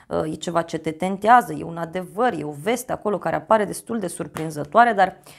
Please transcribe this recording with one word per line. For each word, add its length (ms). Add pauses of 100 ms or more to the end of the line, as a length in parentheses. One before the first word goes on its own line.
uh, 240
e 20
ceva 280
ce 160
te 120
tentează, 640
e 100
un 140
adevăr, 560
e 120
o 180
veste 300
acolo 260
care 180
apare 280
destul 340
de 80
surprinzătoare, 840
dar 240 (220)